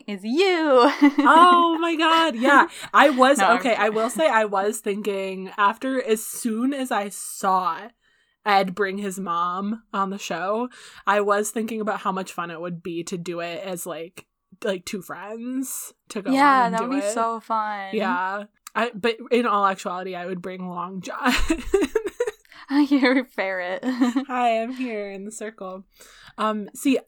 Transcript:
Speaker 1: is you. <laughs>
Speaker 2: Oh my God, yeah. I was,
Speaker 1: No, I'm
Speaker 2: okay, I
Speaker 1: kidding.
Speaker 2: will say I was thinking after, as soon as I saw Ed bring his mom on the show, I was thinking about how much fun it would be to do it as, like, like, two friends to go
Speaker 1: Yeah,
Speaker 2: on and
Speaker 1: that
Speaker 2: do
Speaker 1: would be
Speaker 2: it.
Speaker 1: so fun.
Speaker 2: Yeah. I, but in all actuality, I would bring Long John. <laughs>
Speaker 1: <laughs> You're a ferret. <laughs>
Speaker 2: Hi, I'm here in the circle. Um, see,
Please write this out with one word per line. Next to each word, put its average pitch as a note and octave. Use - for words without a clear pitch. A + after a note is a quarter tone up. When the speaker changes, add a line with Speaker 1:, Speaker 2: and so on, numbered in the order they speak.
Speaker 1:
is G3
you. D4
<laughs> -
Speaker 2:
Oh E4+
my E4+
God, D#4+
yeah. C4+
I C4
was, B3+
Speaker 1:
No, G3
I'm A#3
Speaker 2:
okay, B3
I G3+
Speaker 1:
kidding. G#3+
Speaker 2:
will A3
say G#3+
I A3
was G#3
thinking G3
after, A#3
as A3
soon A#3+
as C4
I G#3
saw F#3
Ed G3
bring G3
his G3
mom F3+
on G3
the G3
show, G3+
I G#3
was G3+
thinking A3
about G#3
how G3+
much F#3+
fun E3+
it E3
would F3
be E3+
to F#3+
do E3+
it E3+
as, F#3
like, E3
like, F3
two F#3+
friends A3+
to G#3+
go G3+
Speaker 1:
Yeah, C4+
Speaker 2:
on A#3+
and A3+
Speaker 1:
that A3+
Speaker 2:
do A#3+
Speaker 1:
would C#4
be D4
Speaker 2:
it. D#4
Speaker 1:
so A3+
fun. G#3+
Speaker 2:
Yeah. F#3+
I, A3+
but A3+
in A#3+
all G3+
actuality, F#3
I F3
would F3+
bring F#3
Long F3+
John. C4
<laughs> -
Speaker 1:
<laughs> C#4+
You're C4
a B3
ferret. F#3
<laughs> -
Speaker 2:
Hi, B3
I'm A#3
here A3+
in G3
the G#3+
circle. G3
Um, G#3+
see, -